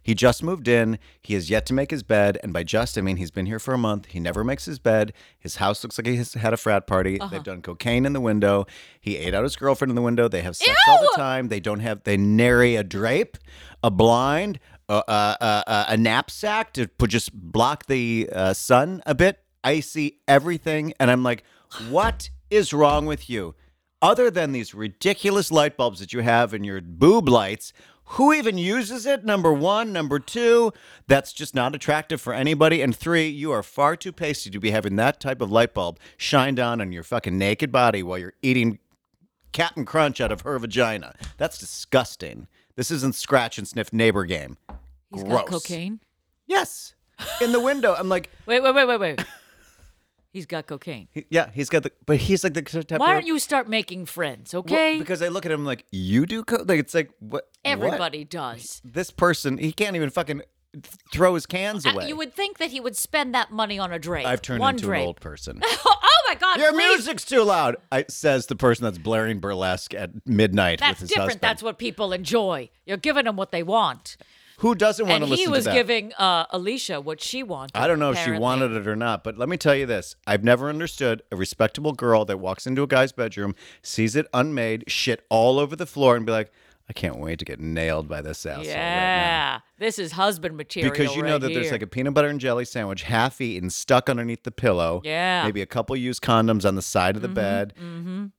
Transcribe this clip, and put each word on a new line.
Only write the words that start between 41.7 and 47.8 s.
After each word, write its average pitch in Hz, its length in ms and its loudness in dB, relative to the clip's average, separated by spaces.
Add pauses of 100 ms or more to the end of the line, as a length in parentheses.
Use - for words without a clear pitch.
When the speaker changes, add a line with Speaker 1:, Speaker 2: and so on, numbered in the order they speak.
Speaker 1:
This 123 140 -4
isn't 135 240 -2
scratch 120 420 0
and 104 100 -10
sniff - 240 -6
neighbor 110 320 4
game. 78 320 -6 (580)
Speaker 2:
He's 98 100 -10
got 107 240 0
Speaker 1:
Gross. 170 160 -4
Speaker 2:
cocaine? 175 360 -8 (480)
Speaker 1:
Yes. - 460 -4 (480)
In 240 100 2
the 240 80 2
window. 240 380 2